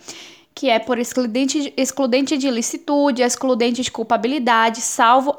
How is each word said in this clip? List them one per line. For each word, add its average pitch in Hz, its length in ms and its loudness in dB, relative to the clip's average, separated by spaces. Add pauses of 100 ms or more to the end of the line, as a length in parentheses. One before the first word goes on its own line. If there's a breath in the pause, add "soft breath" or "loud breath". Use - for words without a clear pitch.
(540 loud breath)
que 262 160 -2
é 226 80 4
por 226 200 -2
excludente, 254 800 -2
excludente 262 640 0
de 269 100 0
ilicitude, 285 720 0
excludente 247 640 0
de - 80 -6
culpabilidade, 226 920 0
salvo 254 580 2